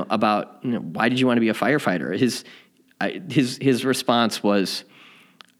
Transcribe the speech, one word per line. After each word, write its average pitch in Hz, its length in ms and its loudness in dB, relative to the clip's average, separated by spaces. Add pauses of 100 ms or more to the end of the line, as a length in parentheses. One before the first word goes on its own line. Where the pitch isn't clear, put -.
about, 107 520 0
you 131 100 -4
know, 113 80 -2
"Why 104 300 -2
did 127 100 0
you 131 80 4
want 120 100 2
to 117 40 2
be 113 80 2
a 107 40 2
firefighter?" 98 640 0
his, 113 280 0 (560)
I, - 280 -4
his, 131 320 0
his 135 220 2
response 120 580 0
was, 101 440 0 (760)